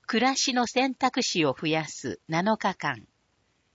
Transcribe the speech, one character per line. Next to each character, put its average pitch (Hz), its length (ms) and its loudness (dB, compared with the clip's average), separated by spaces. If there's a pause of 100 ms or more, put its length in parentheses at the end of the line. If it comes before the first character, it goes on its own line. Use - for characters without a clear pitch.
暮 220 140 0
ら 262 140 2
し 269 180 -2
の 240 140 2
選 254 280 0
択 254 280 0
肢 165 220 0
を 131 140 4
増 165 100 -2
や 156 180 0
す - 400 -8
七 185 300 0
日 196 180 -2
間、 127 320 -6 (680)